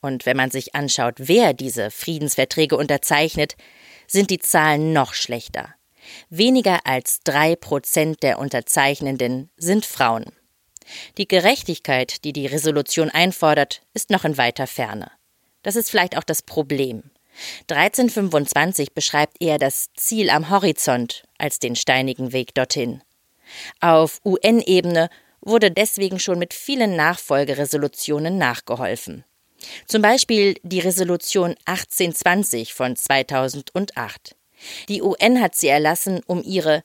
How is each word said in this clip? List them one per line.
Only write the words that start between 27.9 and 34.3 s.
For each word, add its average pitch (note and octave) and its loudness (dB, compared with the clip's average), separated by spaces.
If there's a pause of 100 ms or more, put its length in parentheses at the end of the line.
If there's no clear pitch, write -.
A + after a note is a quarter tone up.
nachgeholfen. A#2+ -4 (600)
Zum A3 2
Beispiel G#3 4
die F3+ -4
Resolution F3 0 (120)
achtzehn F3 -2
zwanzig F3 0
von B2+ -4
zweitausendacht. C3+ -4 (520)